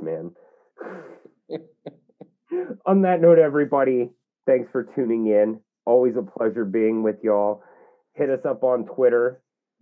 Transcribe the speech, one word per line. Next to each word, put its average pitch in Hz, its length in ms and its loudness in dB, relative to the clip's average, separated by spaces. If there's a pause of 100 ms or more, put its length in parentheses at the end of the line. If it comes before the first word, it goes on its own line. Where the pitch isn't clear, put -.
man. 82 300 -10 (1160)
<laughs> - 1400 -14
On 196 160 2
that 180 180 0
note, 170 180 8
everybody, 139 720 2 (360)
thanks 127 240 2
for 123 140 -4
tuning 113 440 -4
in. 107 320 2 (240)
Always 120 320 2
a 120 60 -4
pleasure 110 420 -4
being 110 380 0
with 107 200 -2
y'all. 104 400 0 (520)
Hit 143 160 -2
us 131 140 -4
up 131 200 -4
on 123 220 0
Twitter, 123 540 0 (420)